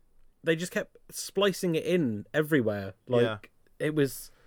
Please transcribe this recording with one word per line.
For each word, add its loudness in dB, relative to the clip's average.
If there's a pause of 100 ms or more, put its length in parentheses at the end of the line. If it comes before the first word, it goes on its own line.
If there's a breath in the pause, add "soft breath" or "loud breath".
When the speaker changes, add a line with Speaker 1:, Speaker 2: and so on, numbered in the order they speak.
(440)
Speaker 1:
they 2
just -6
kept -8 (140)
splicing -2
it -2
in 0
everywhere. 0 (140)
Speaker 2:
Yeah. 2
Speaker 1:
Like, 2 (280)
it -2
was, -2 (160)